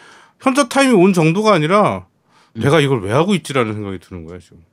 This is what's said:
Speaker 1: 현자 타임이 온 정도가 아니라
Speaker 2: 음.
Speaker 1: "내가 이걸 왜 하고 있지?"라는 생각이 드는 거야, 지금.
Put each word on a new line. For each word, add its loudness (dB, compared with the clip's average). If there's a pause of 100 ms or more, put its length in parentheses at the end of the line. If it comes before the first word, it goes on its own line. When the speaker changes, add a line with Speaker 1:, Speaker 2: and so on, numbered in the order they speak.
(400)
Speaker 1:
현자 0
타임이 2
온 4
정도가 0
아니라 0 (500)
Speaker 2:
음. -8
Speaker 1:
"내가 2
이걸 0
왜 -6
하고 0
있지?"라는 -4
생각이 -10
드는 -18
거야, -16
지금. -20 (140)